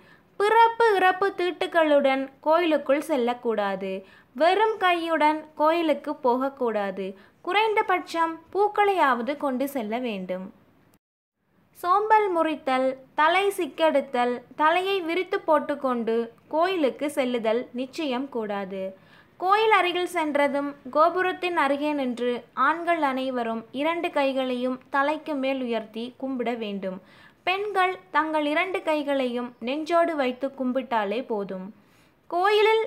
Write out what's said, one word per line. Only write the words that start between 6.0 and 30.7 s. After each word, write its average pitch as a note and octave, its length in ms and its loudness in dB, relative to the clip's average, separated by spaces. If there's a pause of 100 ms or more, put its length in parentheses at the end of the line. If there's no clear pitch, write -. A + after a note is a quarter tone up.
போகக்கூடாது. A3 1040 -2 (240)
குறைந்தபட்சம் F#4 920 0 (200)
பூக்களையாவது F4 800 2
கொண்டு C#4 320 -2
செல்ல A3+ 300 -6
வேண்டும். F#3 500 -6 (1300)
சோம்பல் G#4 540 4
முறித்தல், C4 600 0 (180)
தலை F4 320 4 (120)
சிக்கெடுத்தல், C4+ 760 0 (220)
தலையை F4+ 440 2
விரித்து F4 400 -2
போட்டுக்கொண்டு B3 920 -2 (160)
கோயிலுக்கு D4+ 640 0
செல்லுதல் B3 600 -2
நிச்சயம் C4+ 560 -6
கூடாது. G3+ 540 -6 (600)
கோயில் G#4+ 340 4
அருகில் F4+ 400 2
சென்றதும் C#4+ 520 0 (260)
கோபுரத்தின் F4+ 680 2
அருகே C#4+ 300 0
நின்று B3 600 -2
ஆண்கள் E4 500 0
அனைவரும் B3+ 680 -2
இரண்டு D#4 380 -2
கைகளையும் B3+ 720 -2 (100)
தலைக்கு D4 440 0
மேல் C4+ 280 -2
உயர்த்தி A#3 580 -6
கும்பிட B3 380 -4
வேண்டும். G3 400 -6 (440)
பெண்கள் F#4 520 0 (160)
தங்கள் D#4 420 0
இரண்டு F#4 300 -2
கைகளையும் C4+ 760 -2
நெஞ்சோடு D#4 580 0
வைத்து B3+ 320 -2 (100)
கும்பிட்டாலே B3 720 -2